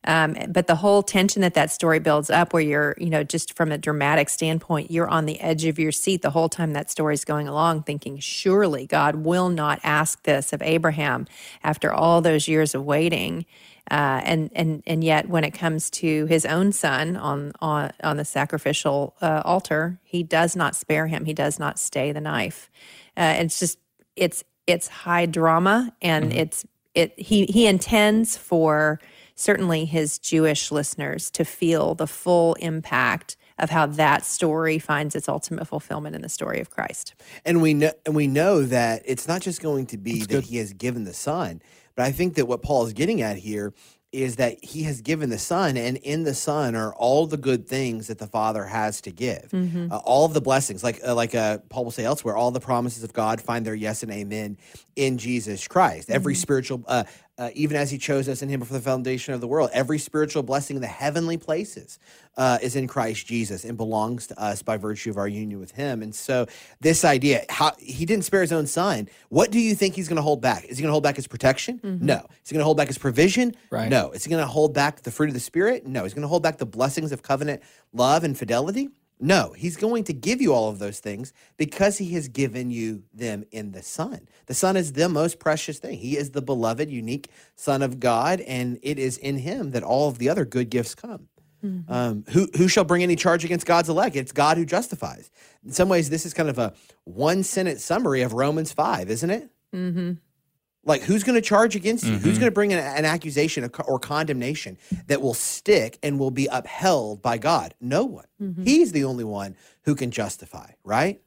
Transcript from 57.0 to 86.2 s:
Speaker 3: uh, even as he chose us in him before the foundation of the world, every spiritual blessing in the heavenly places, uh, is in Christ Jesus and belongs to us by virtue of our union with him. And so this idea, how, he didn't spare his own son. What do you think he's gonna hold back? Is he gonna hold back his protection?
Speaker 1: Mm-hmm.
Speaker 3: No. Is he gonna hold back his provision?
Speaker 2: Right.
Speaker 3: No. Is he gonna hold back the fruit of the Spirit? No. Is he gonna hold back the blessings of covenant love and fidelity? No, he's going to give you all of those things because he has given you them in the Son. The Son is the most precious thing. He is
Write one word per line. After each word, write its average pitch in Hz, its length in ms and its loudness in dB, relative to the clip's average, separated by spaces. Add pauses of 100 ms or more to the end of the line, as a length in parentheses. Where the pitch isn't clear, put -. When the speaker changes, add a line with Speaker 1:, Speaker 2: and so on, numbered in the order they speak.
Speaker 3:
uh, 120 160 -8
even 147 240 -6
as 143 120 -2
he 139 80 -8
chose 135 300 -2
us 131 140 -6
in 139 80 -6
him 135 100 -4
before 123 180 -8
the 113 60 -6
foundation 131 500 -4
of 123 60 -6
the 120 80 -6
world, 151 240 0
every 135 260 0
spiritual 151 460 -2
blessing 139 320 -4
in 131 60 -6
the 110 80 -6
heavenly 156 480 -2
places, 165 600 -6 (380)
uh, 127 260 2
is 123 140 -4
in 135 100 -2
Christ 113 420 -4
Jesus 107 360 -4
and 113 140 -10
belongs 110 500 -2
to - 140 -16
us 101 200 -4
by 110 140 -2
virtue 107 340 -6
of 101 80 -6
our 101 100 -2
union 104 300 -6
with 95 140 -16
him. 135 300 -6
And 107 120 -10
so 123 340 -2 (340)
this 160 240 4
idea, 139 440 4
how, 151 300 0
he 131 260 -8
didn't 196 200 0
spare 196 160 2
his 165 100 0
own 156 160 0
son. 165 400 -2 (220)
What 202 220 4
do 226 80 4
you 220 140 4
think 196 220 0
he's 175 140 -6
gonna 160 120 0
hold 143 200 0
back? 117 240 0
Is 123 120 -12
he 139 40 -6
gonna 151 100 0
hold 151 120 2
back 143 120 2
his 139 120 -8
protection? 135 520 0
Speaker 1:
Mm-hmm. 185 260 -4
Speaker 3:
No. 135 200 2 (180)
Is - 60 -18
he - 60 -8
gonna 151 100 2
hold 156 100 6
back 147 120 2
his 131 100 -6
provision? 185 580 2 (140)
Speaker 2:
Right. 113 200 -2
Speaker 3:
No. 101 220 2
Is - 140 -10
he 147 40 -10
gonna 160 160 0
hold 147 280 2
back 143 300 0
the 120 80 -8
fruit 151 180 0
of 135 40 -4
the 123 60 -4
Spirit? 208 480 -2
No. 127 160 -4
Is - 80 -6
he 107 40 -18
gonna 143 120 -6
hold 170 160 2
back 160 140 0
the 123 80 -4
blessings 139 480 -2
of - 100 -10
covenant 139 380 -2 (320)
love 139 320 4
and 135 120 -2
fidelity? 160 520 -2 (320)
No, 156 300 4
he's 165 240 -6
going 226 300 0
to 160 80 -6
give 196 280 -2
you 175 120 4
all 110 160 2
of 101 100 -8
those 104 220 -8
things 107 320 -10 (240)
because 196 400 0
he 180 160 -6
has 151 160 -6
given 123 420 -4
you 110 320 -6 (100)
them 107 380 -8
in 110 220 -10
the - 100 -16
Son. - 460 -10 (160)
The - 80 -8
Son 190 240 2
is 156 160 -2
the 165 160 2
most 160 300 0
precious 156 380 -2
thing. 113 200 -10
He 127 180 -6
is 143 160 -4